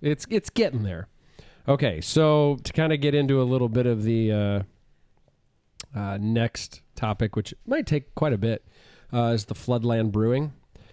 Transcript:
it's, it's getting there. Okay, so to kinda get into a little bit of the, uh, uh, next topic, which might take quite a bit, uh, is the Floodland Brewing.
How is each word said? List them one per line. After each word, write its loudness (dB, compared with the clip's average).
it's, -2
it's -2
getting 0
there. -8
Okay, 0
so 4
to -10
kinda 2
get 2
into 2
a 2
little 2
bit 0
of 0
the, 2
uh, 0
uh, -4
next -4
topic, -2
which -4
might -2
take -4
quite 0
a 0
bit, -2
uh, 2
is -2
the -10
Floodland 0
Brewing. 2